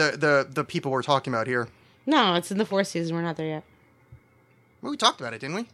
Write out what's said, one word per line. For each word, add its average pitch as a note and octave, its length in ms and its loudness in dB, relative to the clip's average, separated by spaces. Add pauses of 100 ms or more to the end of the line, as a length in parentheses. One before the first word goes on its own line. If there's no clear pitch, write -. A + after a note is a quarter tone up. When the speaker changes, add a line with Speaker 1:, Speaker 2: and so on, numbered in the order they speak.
(160)
Speaker 1:
the, C#3+ 320 4
the C3+ 140 -2
people C#3 300 -4
we're C3 100 0
talking C3+ 320 2
about A2 140 -2
here. B2 180 0 (400)
Speaker 2:
No, A#3+ 300 4
it's F3 160 -2
in G3 60 0
the G#3+ 60 0
fourth G3 220 0
season. E3+ 300 -4
We're E3+ 60 -2
not E3+ 140 -4
there D#3+ 120 -4
yet. D#3 160 -6 (1160)
Speaker 1:
Well, - 100 -8
we C#4+ 40 -6
talked A#3+ 240 2
about A#2+ 140 -8
it, A2 60 -12
didn't C#3+ 160 -6
we? A#3 180 -6